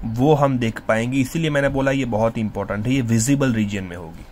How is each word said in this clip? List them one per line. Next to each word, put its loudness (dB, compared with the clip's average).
वो 2
हम 2
देख -2
पाएंगे, 0
इसीलिए 0
मैंने 2
बोला 0
ये 0
बहुत 0
important -4
है, 0
ये 2
visible 2
रीजन 0
में -10
होगी। -14